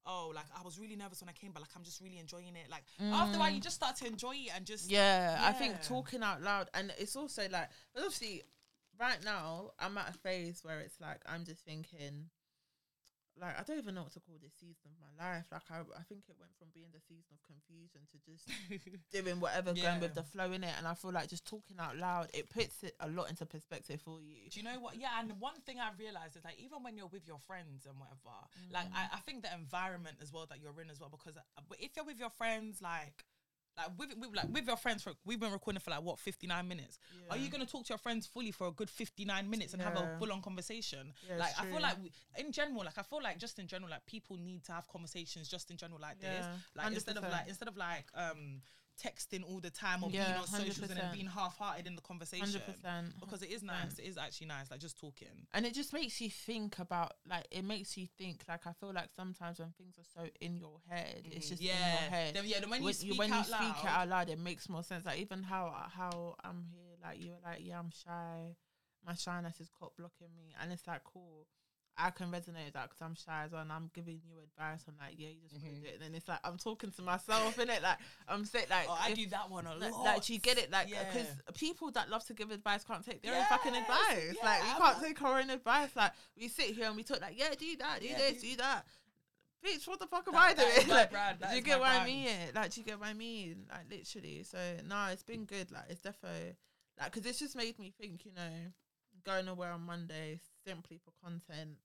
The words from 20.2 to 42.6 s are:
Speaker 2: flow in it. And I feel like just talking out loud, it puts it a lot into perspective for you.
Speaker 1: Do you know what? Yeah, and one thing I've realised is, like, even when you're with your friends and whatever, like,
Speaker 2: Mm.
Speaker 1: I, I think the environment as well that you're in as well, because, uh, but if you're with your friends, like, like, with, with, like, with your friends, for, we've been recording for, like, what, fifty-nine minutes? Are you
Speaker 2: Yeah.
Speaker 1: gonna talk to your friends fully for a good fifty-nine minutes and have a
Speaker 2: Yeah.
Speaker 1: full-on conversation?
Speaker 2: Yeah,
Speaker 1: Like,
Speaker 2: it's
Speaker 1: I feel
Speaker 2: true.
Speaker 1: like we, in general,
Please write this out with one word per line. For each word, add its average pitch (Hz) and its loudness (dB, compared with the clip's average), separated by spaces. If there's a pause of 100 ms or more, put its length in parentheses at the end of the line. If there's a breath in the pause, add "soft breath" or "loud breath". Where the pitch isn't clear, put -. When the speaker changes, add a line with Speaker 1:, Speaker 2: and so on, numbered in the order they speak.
Speaker 2:
flow 185 -2
in 185 -2
it. 165 -2
And 165 -2
I 170 0
feel 185 -8
like 165 0
just - -8
talking 208 -12
out 151 -4
loud, 175 0
it - -4
puts - -2
it 180 -8
a 160 -4
lot 160 -2
into 165 -6
perspective 156 -10
for 160 -16
you. 131 -20
Speaker 1:
Do 208 -8
you 214 -8
know 247 -6
what? 240 -10
Yeah, 240 -2
and 220 -4
one 262 -6
thing 254 -10
I've 208 -4
realised 180 -10
is, 165 -20
like, 165 -12
even 262 -12
when 240 -10
you're 196 -12
with 170 -12
your 156 -12
friends 151 -12
and 135 -16
whatever, 131 -18 (360 loud breath)
like, 180 -2
Speaker 2:
Mm. 185 -8
Speaker 1:
I, 185 -2
I - -6
think 262 -10
the 175 -6
environment 175 -4
as 143 -14
well 160 -10
that 147 -16
you're 147 -14
in 160 -14
as 143 -16
well, 143 -14
because, 151 -16
uh, - -18 (280)
but - -14
if 226 -8
you're 311 -4
with 294 -8
your 233 -4
friends, 220 -2
like, 165 -6 (540)
like, 170 -4
with, 277 -8
with, 226 -8
like, 175 2
with 262 2
your 233 4
friends, 226 0
for, 175 -6 (100)
we've 220 -2
been 214 0
recording 196 -2
for, 175 -6
like, 151 0
what, 170 -2
fifty-nine 180 -4
minutes? 170 -8 (320 loud breath)
Are 196 0
you 262 0
Speaker 2:
Yeah. 277 -2
Speaker 1:
gonna 269 -2
talk 254 -6
to - -8
your 220 -2
friends 226 0
fully 226 -4
for 185 -2
a 175 0
good 202 -4
fifty-nine 202 -2
minutes 214 -2
and 185 -2
have - 2
a 190 4
Speaker 2:
Yeah. 165 0
Speaker 1:
full-on 190 -2
conversation? 180 -6
Speaker 2:
Yeah, 180 -4
Speaker 1:
Like, 175 4
Speaker 2:
it's - -2
Speaker 1:
I - 2
feel 190 -2
Speaker 2:
true. 311 2
Speaker 1:
like 202 2
we, 175 -10 (260 loud breath)
in 277 -6
general, 277 0